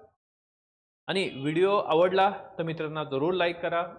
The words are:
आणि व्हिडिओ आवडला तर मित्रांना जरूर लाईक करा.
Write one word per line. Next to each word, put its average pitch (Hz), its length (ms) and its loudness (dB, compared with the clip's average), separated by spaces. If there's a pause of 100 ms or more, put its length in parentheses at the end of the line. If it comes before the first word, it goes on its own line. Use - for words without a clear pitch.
(1080)
आणि 180 220 -2 (120)
व्हिडिओ 175 360 2
आवडला 185 540 4 (260)
तर 175 60 -2
मित्रांना 156 400 -6
जरूर 139 300 -2
लाईक 175 260 0
करा. 170 280 -4 (120)